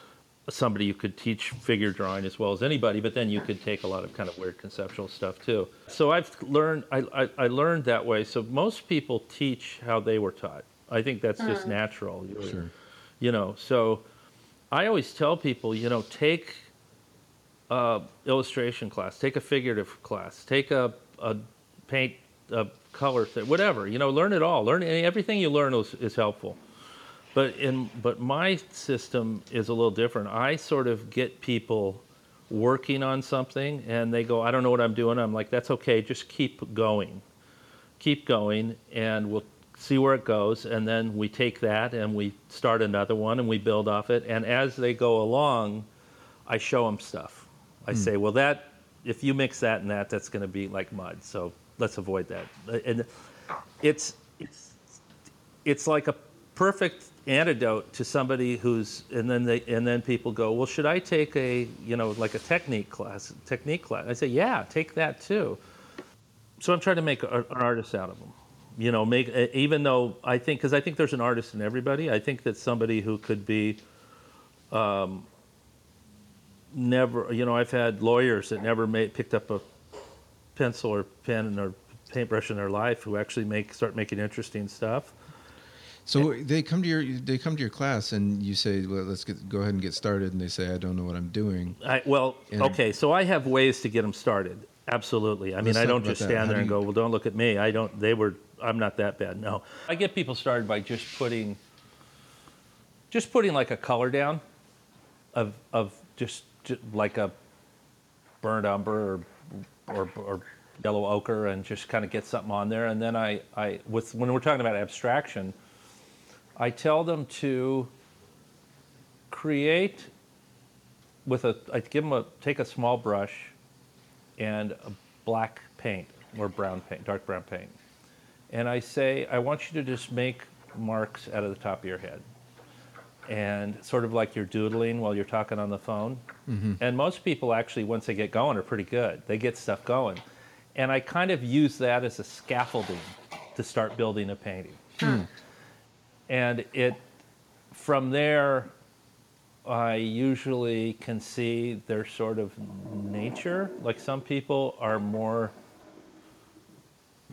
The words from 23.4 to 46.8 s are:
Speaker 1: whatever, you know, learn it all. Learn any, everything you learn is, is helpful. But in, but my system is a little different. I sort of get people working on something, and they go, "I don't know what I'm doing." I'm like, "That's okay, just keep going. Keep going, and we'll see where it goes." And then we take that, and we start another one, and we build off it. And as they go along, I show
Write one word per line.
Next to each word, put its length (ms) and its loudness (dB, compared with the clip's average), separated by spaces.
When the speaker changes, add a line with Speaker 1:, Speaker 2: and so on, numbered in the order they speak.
Speaker 1:
whatever, 400 2
you 120 -2
know, 120 2
learn 220 2
it 100 4
all. 220 4
Learn 180 4
any, 200 2
everything 360 2
you 100 4
learn 240 4
is, 220 0
is 220 -4
helpful. 400 0
But 220 4
in, 320 0
but 180 0
my 360 0
system 960 -2
is 180 0
a 60 0
little 160 4
different. 380 0
I 280 0
sort 300 0
of 240 -2
get 300 -2
people 600 0
working 520 2
on 200 0
something, 640 -2
and 240 0
they 120 2
go, 180 2
"I 80 2
don't 120 4
know 80 6
what 120 6
I'm 120 4
doing." 240 2
I'm 140 2
like, 160 -2
"That's 220 0
okay, 320 2
just 260 -8
keep 460 -4
going. 480 0
Keep 260 0
going, 500 2
and 400 -2
we'll 120 -2
see 180 0
where 180 6
it 120 -2
goes." 400 2
And 200 0
then 300 0
we 140 0
take 300 0
that, 340 0
and 200 -2
we 200 -2
start 320 4
another 320 2
one, 240 0
and 100 0
we 80 2
build 320 2
off 220 0
it. 180 2
And 160 0
as 320 2
they 160 2
go 300 4
along, 640 2
I 120 0
show 280 2